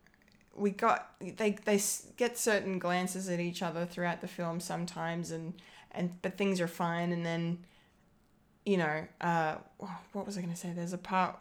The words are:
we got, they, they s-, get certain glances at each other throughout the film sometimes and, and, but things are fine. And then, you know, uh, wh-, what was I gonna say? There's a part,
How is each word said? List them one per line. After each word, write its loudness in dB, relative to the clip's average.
we 2
got, 4
they, 0
they 6
s-, 2
get 0
certain 2
glances 0
at 2
each -2
other -2
throughout -2
the -6
film -4
sometimes -4
and, -6
and, -4
but -4
things 2
are 2
fine. 0
And 0
then, 0
you 4
know, 0
uh, 2
wh-, -12
what -4
was -6
I -2
gonna -4
say? -6
There's -4
a -4
part, 2